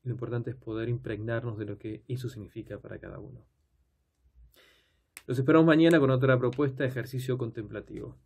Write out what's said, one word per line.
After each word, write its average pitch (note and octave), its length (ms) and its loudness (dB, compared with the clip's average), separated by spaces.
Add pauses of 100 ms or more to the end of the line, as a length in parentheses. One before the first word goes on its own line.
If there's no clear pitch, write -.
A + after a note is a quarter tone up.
Lo B2 100 -6
importante A#2 380 -6
es A2+ 60 -10
poder A2 340 -6
impregnarnos A2+ 680 -4
de G#2+ 60 -6
lo G#2 120 -10
que - 300 -12
eso B2 220 -8
significa G#2 500 -14
para - 180 -14
cada G2 220 -14
uno. A#2+ 260 -18 (1800)
Los B2+ 100 -2
esperamos D#3 300 6
mañana E3 320 8
con C3+ 100 6
otra C3 300 4
propuesta C3 420 0
de C3 80 2
ejercicio B2+ 480 -4
contemplativo. A#2 880 -10